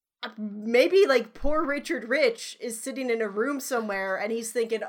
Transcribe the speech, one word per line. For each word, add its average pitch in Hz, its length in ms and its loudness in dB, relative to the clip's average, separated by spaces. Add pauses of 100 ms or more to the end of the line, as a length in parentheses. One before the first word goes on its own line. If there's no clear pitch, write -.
(380)
maybe, 233 680 4
like, 247 280 2
poor 302 280 2
Richard 277 460 -4
Rich 262 500 0
is 226 220 -8
sitting 262 300 -6
in 226 100 0
a 214 80 0
room 254 320 -2
somewhere 196 560 -2
and 214 160 -4
he's 226 180 -4
thinking, 226 380 -2